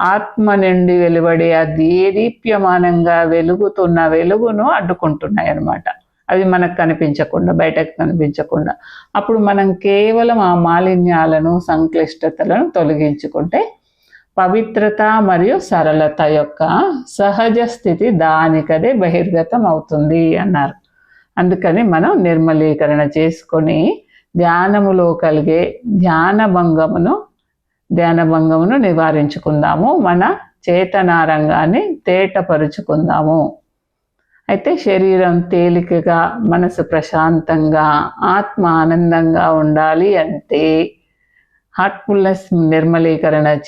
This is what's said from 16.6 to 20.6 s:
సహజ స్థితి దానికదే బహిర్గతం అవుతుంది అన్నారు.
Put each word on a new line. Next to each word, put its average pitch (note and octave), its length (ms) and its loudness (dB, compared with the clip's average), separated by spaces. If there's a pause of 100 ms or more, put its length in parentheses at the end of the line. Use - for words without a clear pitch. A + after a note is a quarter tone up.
సహజ G#3+ 520 0
స్థితి A#3 500 -2
దానికదే D#3+ 800 0
బహిర్గతం F3+ 760 0
అవుతుంది D#3+ 680 0
అన్నారు. D3 380 -2 (640)